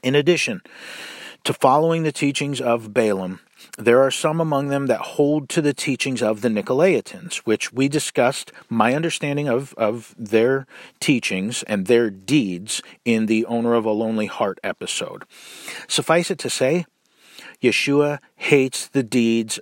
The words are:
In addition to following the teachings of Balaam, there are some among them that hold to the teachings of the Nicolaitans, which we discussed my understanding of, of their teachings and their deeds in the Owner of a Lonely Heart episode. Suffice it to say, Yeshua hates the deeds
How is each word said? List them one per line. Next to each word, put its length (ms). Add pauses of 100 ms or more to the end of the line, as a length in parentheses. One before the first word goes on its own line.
In 120
addition 460 (840)
to 100
following 500
the 80
teachings 500
of 320
Balaam, 460 (380)
there 240
are 100
some 280
among 280
them 200
that 140
hold 480
to 120
the 120
teachings 480
of 200
the 80
Nicolaitans, 880
which 360
we 140
discussed 640 (180)
my 240
understanding 540
of, 280
of 420
their 500 (320)
teachings 640
and 240
their 220
deeds 720 (240)
in 200
the 200
Owner 280
of 120
a 60
Lonely 360
Heart 360
episode. 600 (640)
Suffice 420
it 100
to 100
say, 360 (760)
Yeshua 580 (160)
hates 520
the 160
deeds 580